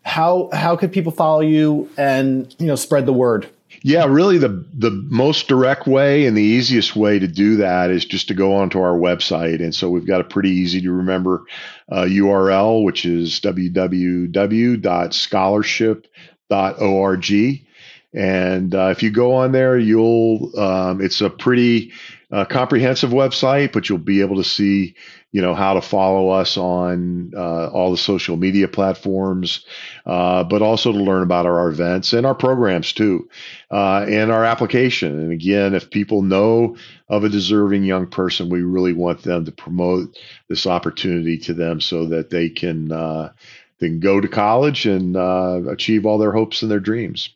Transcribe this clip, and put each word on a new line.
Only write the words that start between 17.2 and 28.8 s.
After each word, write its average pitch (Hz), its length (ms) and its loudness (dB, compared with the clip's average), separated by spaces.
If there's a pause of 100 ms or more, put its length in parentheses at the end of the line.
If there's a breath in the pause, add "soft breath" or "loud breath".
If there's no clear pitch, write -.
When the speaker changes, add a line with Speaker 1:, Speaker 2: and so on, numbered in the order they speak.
Speaker 2:
And, 92 600 0
uh, 95 160 2
if 95 120 -2
you 110 80 2
go 123 240 2
on 131 180 2
there, 131 260 4
you'll, 113 800 2
um, 92 420 -2
it's 95 200 -2
a 101 100 0
pretty, 120 640 2 (380 loud breath)
uh, 101 140 -2
comprehensive 127 680 0
website, 135 640 0
but 104 160 -2
you'll 95 100 0
be 98 220 0
able 98 160 0
to 92 80 -2
see, 98 500 0 (380 loud breath)
you 98 80 0
know, 90 140 0
how 95 200 0
to 90 80 0
follow 95 460 0
us 95 300 0
on, 90 760 -4
uh, 85 320 -6
all 92 220 0
the 90 60 -2
social 90 400 -2
media 95 320 2
platforms, 95 960 -4 (420 loud breath)